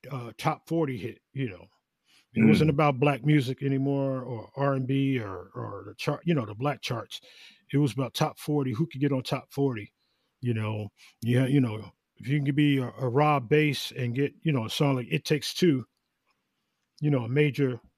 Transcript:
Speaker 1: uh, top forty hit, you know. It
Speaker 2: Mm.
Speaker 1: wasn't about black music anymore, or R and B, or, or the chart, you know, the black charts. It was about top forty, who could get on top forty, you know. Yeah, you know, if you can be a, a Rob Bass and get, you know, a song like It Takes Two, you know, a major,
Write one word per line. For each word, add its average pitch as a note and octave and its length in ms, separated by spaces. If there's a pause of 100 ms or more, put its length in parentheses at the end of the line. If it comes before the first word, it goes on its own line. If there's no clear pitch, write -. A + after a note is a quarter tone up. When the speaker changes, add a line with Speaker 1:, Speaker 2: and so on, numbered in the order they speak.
(120)
Speaker 1:
uh, A#2+ 260
top - 300
forty D#3 300
hit, G#2+ 220 (140)
you C3+ 160
know. F2 180 (680)
It - 60
Speaker 2:
Mm. - 80
Speaker 1:
wasn't D#3 200
about C#3+ 300
black C#3 260
music C#3 380
anymore, C#3 580
or A#2+ 340
R C#3 200
and C3 100
B, C3+ 340
or, F#2+ 360
or G#2+ 320
the G#2+ 80
chart, - 300
you E3+ 100
know, A#2+ 100
the G#2 80
black B2+ 280
charts. - 400 (520)
It C#3 40
was C#3+ 160
about B2 200
top - 240
forty, C#3+ 340
who B2+ 140
could C3 160
get C#3+ 100
on C3 120
top - 280
forty, B2+ 400 (500)
you A#2+ 120
know. G#2+ 380 (300)
Yeah, B2 260
you C#3+ 120
know, A2 320 (260)
if G#2 100
you C#3+ 160
can C#3+ 100
be C#3+ 240
a, B2 220
a C3 100
Rob C#3+ 400
Bass D3+ 480
and A#2+ 160
get, C#3 300
you D#3+ 80
know, A#2+ 140
a G#2 40
song C#3 280
like B2 120
It D#3 160
Takes - 300
Two, C#3 320 (1120)
you D3 80
know, C3 140
a A2+ 60
major, C#3 520 (160)